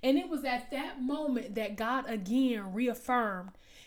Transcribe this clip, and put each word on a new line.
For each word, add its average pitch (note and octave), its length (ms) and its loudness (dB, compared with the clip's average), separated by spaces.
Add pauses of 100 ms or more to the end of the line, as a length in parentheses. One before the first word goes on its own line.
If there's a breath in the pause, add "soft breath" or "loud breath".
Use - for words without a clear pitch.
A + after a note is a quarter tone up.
And C4+ 160 6
it F#4 100 -2
was D#4 160 -2
at B3 240 -2
that C#4 320 -6
moment B3+ 540 -2
that G#3+ 200 -2
God A#3 320 0
again A3 640 2
reaffirmed A3 800 0 (340 loud breath)